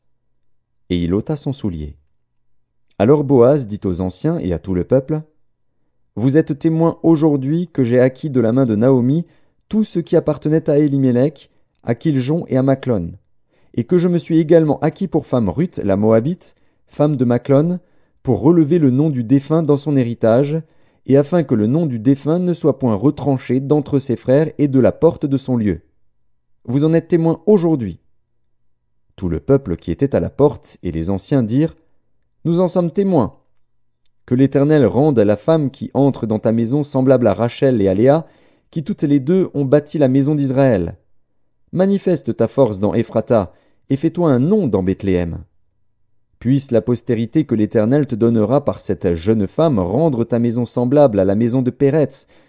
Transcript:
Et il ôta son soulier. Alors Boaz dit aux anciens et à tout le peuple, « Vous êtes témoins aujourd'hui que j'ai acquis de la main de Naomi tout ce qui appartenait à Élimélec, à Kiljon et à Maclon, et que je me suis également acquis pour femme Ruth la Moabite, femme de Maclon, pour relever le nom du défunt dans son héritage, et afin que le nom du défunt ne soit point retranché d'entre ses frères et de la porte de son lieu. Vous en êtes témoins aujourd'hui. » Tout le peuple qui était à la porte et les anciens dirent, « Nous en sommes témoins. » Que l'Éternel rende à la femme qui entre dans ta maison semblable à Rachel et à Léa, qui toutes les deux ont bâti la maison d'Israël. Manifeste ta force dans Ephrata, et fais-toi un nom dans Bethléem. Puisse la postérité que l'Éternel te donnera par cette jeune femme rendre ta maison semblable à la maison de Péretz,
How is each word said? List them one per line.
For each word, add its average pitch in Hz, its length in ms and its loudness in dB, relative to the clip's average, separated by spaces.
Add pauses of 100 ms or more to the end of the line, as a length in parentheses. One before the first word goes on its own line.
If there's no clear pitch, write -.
(880)
Et 87 140 -2
il 85 100 -2
ôta 113 220 -2
son 139 180 -6
soulier. 78 440 -10 (1040)
Alors 143 240 2
Boaz 131 420 4
dit 101 200 -10
aux 90 160 -4
anciens 151 360 -4
et 87 160 -4
à 82 60 -4
tout 95 160 -6
le 87 80 -2
peuple, « 151 400 -2 (920)
Vous 131 220 0
êtes 156 220 0
témoins 165 420 0
aujourd'hui 156 680 0
que 135 120 -2
j'ai 120 160 2
acquis 131 300 0
de 127 120 0
la 113 100 2
main 131 140 2
de 110 100 0
Naomi 131 500 2 (440)
tout 214 160 -2
ce - 140 -6
qui 165 180 -2
appartenait 151 520 -2
à 143 80 2
Élimélec, 135 720 0 (340)
à 120 120 -4
Kiljon 147 520 -2
et 131 100 -2
à 127 60 2
Maclon, 123 500 -2 (600)
et 117 120 -4
que 180 120 2
je 175 100 2
me 175 100 0
suis 160 220 0
également 160 400 2
acquis 160 280 -4
pour 147 200 -4
femme 117 220 -2
Ruth 143 340 -4
la 98 120 0
Moabite, 113 600 0 (320)
femme 151 280 -2
de 127 80 -2
Maclon, 139 560 0 (420)
pour 104 200 -2
relever 165 380 4
le 143 100 4
nom 139 200 2
du 123 140 -4
défunt 139 400 0
dans 143 140 2
son 143 180 -4
héritage, 123 640 0 (440)
et 131 100 4
afin 147 280 2
que 135 120 0
le 107 120 0
nom 160 180 0
du 123 140 -4
défunt 139 400 0
ne 180 140 -2
soit 156 260 -2
point 117 160 0
retranché 135 640 -2
d'entre 143 360 -2
ses 120 180 -2
frères 147 420 0
et 147 100 0
de 135 120 2
la 104 120 4
porte - 340 0
de 135 120 -2
son 127 180 -4
lieu. 101 260 -2 (840)
Vous 135 180 -2
en 160 100 2
êtes 165 140 0
témoins 165 380 0
aujourd'hui. » 160 560 0 (1120)
Tout 92 140 -6
le 80 100 -4
peuple 135 380 0
qui - 140 -8
était 135 240 -2
à 95 40 0
la 87 100 -4
porte - 540 -2
et 90 80 -6
les 82 200 -6
anciens 123 320 -2
dirent, « 131 320 -2 (680)
Nous 170 160 0
en 185 80 0
sommes 170 240 -2
témoins. » 185 460 0 (880)
Que 127 100 -2
l'Éternel 139 500 2
rende 131 320 2
à 104 80 4
la 104 100 2
femme 156 360 -2
qui - 220 -14
entre 131 340 0
dans 107 120 -2
ta - 120 -2
maison 117 320 -2
semblable 131 440 2
à 101 60 2
Rachel 120 480 0
et 98 60 2
à 95 60 2
Léa, 135 340 2 (420)
qui 160 140 -8
toutes - 180 -8
les 143 180 2
deux 170 360 0
ont 139 100 -2
bâti 147 320 0
la 143 100 2
maison 139 280 2
d'Israël. 127 640 0 (720)
Manifeste 185 640 -2
ta 113 120 0
force 113 300 0
dans 98 160 -2
Ephrata, 113 600 -2 (360)
et 139 60 0
fais-toi 160 360 -2
un 123 60 2
nom 175 300 0
dans 95 160 0
Bethléem. 87 600 -2 (920)
Puisse 135 320 -2
la 113 140 2
postérité 120 640 -2
que 120 100 -2
l'Éternel 110 500 0
te 127 80 -6
donnera 117 500 0
par - 160 -4
cette 90 360 -4
jeune 98 320 0
femme 151 320 0
rendre 117 440 0
ta 117 140 -2
maison 117 280 -2
semblable 123 540 2
à 95 60 2
la 98 80 0
maison 120 300 0
de 123 80 0
Péretz, 139 560 -2 (220)